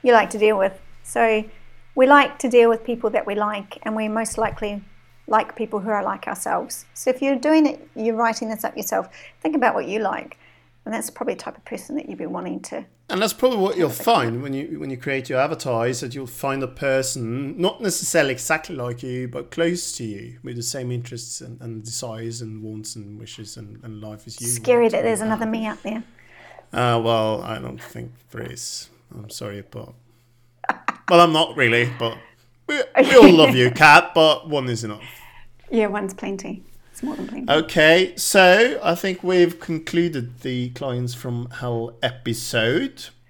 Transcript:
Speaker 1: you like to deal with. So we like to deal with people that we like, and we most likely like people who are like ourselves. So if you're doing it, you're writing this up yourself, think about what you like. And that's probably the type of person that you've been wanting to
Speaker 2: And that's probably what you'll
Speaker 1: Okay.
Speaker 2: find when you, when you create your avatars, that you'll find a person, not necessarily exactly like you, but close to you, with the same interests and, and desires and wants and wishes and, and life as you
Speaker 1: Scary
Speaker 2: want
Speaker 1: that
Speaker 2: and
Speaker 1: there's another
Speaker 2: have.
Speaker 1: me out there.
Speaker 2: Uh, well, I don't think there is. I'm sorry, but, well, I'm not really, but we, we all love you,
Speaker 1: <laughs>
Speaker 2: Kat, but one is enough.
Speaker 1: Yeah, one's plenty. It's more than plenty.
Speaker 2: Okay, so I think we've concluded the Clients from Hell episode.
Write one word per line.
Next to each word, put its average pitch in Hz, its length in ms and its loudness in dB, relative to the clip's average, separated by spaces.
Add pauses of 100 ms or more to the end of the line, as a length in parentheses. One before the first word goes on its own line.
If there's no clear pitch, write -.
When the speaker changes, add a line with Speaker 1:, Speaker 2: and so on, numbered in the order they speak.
Speaker 1:
you 240 120 6
like 208 180 6
to 220 60 -8
deal 214 200 4
with. 190 220 0 (240)
So 220 400 0 (520)
we 262 120 6
like 285 320 6
to 254 100 -2
deal 233 200 6
with 226 140 0
people 233 280 -4
that - 160 -2
we 202 80 -4
like, 208 480 -6
and 220 120 -6
we 220 120 -4
most 214 300 -4
likely 208 440 -6 (460)
like - 280 0
people 220 260 -6
who 208 80 -6
are 202 140 -2
like 196 240 -6
ourselves. - 680 -6
So - 160 -4
if 254 120 -2
you're 277 140 0
doing 302 320 2
it, - 280 -6
you're 226 200 -2
writing 226 340 -2
this 220 140 -8
up - 140 -8
yourself, 190 320 -4 (320)
think 311 140 -2
about 247 200 2
what 127 120 -4
you 208 120 -4
like. - 380 -6 (480)
And 220 80 -8
that's - 160 -8
probably - 240 -6
the 180 80 -10
type - 160 -14
of - 80 -20
person 226 320 -10
that - 100 -10
you've 196 100 -14
been 165 140 -10
wanting 180 300 -8
to - 240 -12 (240)
Speaker 2:
And 185 120 -2
that's 220 120 -2
probably 247 240 0
what 196 180 0
you'll 165 160 0
Speaker 1:
Okay. - 140 -10
Speaker 2:
find 127 360 2
when 139 120 -8
you, 147 260 -8
when 147 100 -8
you 131 60 -8
create 131 340 -6
your 131 120 -2
avatars, 127 580 -2
that 131 160 -10
you'll 135 120 -10
find 135 360 -4
a 127 40 -6
person, 131 920 -4
not 196 220 -2
necessarily 160 500 0
exactly 156 460 -4
like 123 260 -8
you, 127 240 -6
but 139 240 -10
close 170 460 -2
to 120 80 -10
you, 110 380 -12
with 127 120 -12
the 117 80 -8
same 127 300 -8
interests 120 480 -10
and, 117 180 -18
and 113 240 -12
desires 117 580 -10
and 110 220 -12
wants 107 320 -12
and 104 240 -16
wishes 110 380 -18
and, 107 260 -20
and 107 160 -16
life 107 280 -16
as 113 120 -18
you 120 80 -10
Speaker 1:
Scary 240 360 2
Speaker 2:
want 226 100 4
Speaker 1:
that 196 60 0
Speaker 2:
and 226 80 0
Speaker 1:
there's 220 120 -2
another 220 240 -2
Speaker 2:
have. 220 80 -4
Speaker 1:
me 220 140 -4
out - 180 -10
there. 220 200 -8 (680)
Speaker 2:
Uh, 117 320 0
well, 110 380 0
I 110 180 -10
don't 127 220 -12
think 120 300 -14 (200)
there 113 180 -12
is. - 400 -14 (240)
I'm 107 160 -18
sorry, 101 400 -12
but, - 200 -16 (1200)
well, 170 100 8
I'm 170 140 8
not 160 240 0
really, 120 320 2 (100)
but 117 180 -4 (500)
we, 294 140 -2 (160)
we 269 200 6
all 202 160 12
love 147 220 8
you, 123 160 4
Speaker 1:
<laughs> 135 120 4
Speaker 2:
Kat, 151 320 10
but 156 340 4
one 135 200 -2
is 113 160 -6
enough. 107 180 -10 (680)
Speaker 1:
Yeah, 220 180 2
one's 196 260 -6
plenty. - 500 -10 (280)
It's - 120 -14
more 294 120 -6
than - 120 -10
plenty. - 260 -10
Speaker 2:
Okay, 160 640 6
so 202 680 6
I 170 120 2
think 180 280 -6
we've 175 360 4
concluded 156 840 -4
the 123 300 -6
Clients 123 420 -6
from 120 380 -8
Hell 117 500 -6
episode. 123 1040 -2 (240)